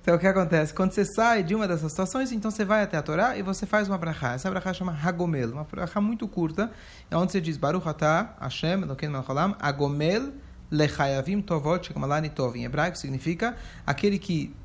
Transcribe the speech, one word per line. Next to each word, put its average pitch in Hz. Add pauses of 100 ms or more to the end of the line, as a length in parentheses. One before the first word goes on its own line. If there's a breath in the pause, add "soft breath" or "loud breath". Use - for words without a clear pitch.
Então, 170
o 165
que 180
acontece? 170
Quando 190
você 202
sai 220
de 170
uma 220
dessas 160
situações, 254
então 220
você 208
vai 214
até 175
a 139
Torá 185
e 202
você 190
faz 208
uma 196
brachá. 156
Essa 185
brachá 185
chama 180
Hagomel, 156
uma 147
brachá -
muito 220
curta, 175 (400 loud breath)
é 160
onde 180
você 196
diz, 160
"Baruch 160
atah, 156
Hashem, 165
Elokeinu 147
melech 135
haolam, 170
Hagomel 147 (380 loud breath)
lechayavim 147
tovot 170
shegamalani 147
tov." 123
Em 120
hebraico 147
significa 165 (300 loud breath)
aquele 202
que 156 (100)